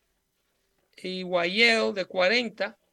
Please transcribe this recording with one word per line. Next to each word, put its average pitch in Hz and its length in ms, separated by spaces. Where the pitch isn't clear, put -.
Y 185 280
Wayel, 214 720
de 190 120
cuarenta, 214 720